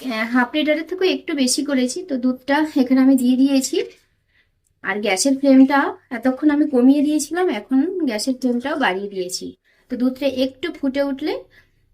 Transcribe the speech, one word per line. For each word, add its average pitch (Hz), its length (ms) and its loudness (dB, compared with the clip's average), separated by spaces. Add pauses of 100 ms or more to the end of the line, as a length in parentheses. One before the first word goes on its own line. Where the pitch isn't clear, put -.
আহ, 233 220 -4
হাফ 247 280 0
লিটারের 302 340 0
থেকেও 370 200 -2
একটু 302 260 -2
বেশি 277 320 0
করেছি। 269 380 -2
তো 285 140 -6
দুধটা 254 480 0 (100)
এখানে 262 260 2
আমি 269 140 6
দিয়ে 247 220 2
দিয়েছি 277 460 2 (1000)
আর 190 180 -6
গ্যাসের 269 380 0
ফ্লেমটা 269 580 4 (120)
এতক্ষণ 262 400 0
আমি 294 200 2
কমিয়ে 269 320 4
দিয়েছিলাম, 302 480 -2
এখন 285 560 -2
গ্যাসের 247 340 -4
ফ্লেমটাও 262 400 -2
বাড়িয়ে 202 300 -2
দিয়েছি। 180 460 -10 (340)
তো 247 80 -8
দুধটা 254 280 -2
একটু 262 460 -4
ফুটে 277 320 -4
উঠলে 285 400 -4 (500)